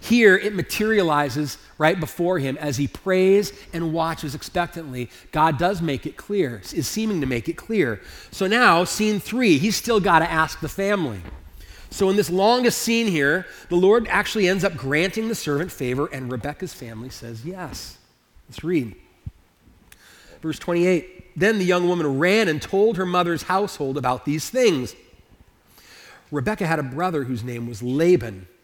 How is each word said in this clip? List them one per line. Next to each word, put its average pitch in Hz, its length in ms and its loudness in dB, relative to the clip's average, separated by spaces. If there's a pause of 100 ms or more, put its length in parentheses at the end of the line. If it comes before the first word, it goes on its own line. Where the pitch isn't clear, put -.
here 220 340 8
it 208 200 -2
materializes 151 1040 0 (180)
right 165 220 2
before 175 400 -2
him 135 180 -4
as 151 180 -4
he 139 120 -2
prays 190 640 2 (180)
and 165 220 -4
watches 160 400 -4
expectantly. 156 800 -6 (200)
God 156 280 2
does 180 200 0
make 151 280 -4
it - 100 -10
clear, 135 460 -4 (100)
is 143 140 -2
seeming 214 340 -2
to 131 60 -2
make 123 220 -4
it 165 40 -6
clear. 147 480 -2 (300)
So 190 160 -2
now, 196 360 6
scene 208 360 0
three, 208 400 2
he's 208 160 0
still 226 240 0
gotta 170 320 4
ask 160 280 0
the 156 100 -6
family. 185 520 -4 (720)
So 190 180 2
in 190 60 2
this 185 160 2
longest 226 480 2
scene 233 260 2
here, 165 400 2 (240)
the 175 60 0
Lord 208 320 4
actually 202 400 0
ends 185 160 0
up 180 120 -2
granting 170 520 -2
the 226 80 -2
servant 151 360 -4
favor, 127 360 -4
and 131 240 -10
Rebekah's 139 420 -8
family 117 360 -14
says 117 360 -14
yes. 180 540 -12 (500)
Let's - 140 -14
read. 151 320 -2 (1500)
Verse 156 160 -6
twenty-eight. 175 560 0 (220)
Then 208 240 2
the 185 60 0
young 175 220 2
woman 160 300 0
ran 190 300 4
and 156 120 0
told 202 380 2
her 185 80 -2
mother's 175 380 0
household 185 520 -2
about 127 300 -2
these 151 240 -2
things. 180 460 2 (1400)
Rebekah 147 340 -4
had 160 140 0
a 143 40 -2
brother 147 420 -4
whose 123 180 -6
name 120 240 -8
was 117 160 -10
Laban 123 640 2 (160)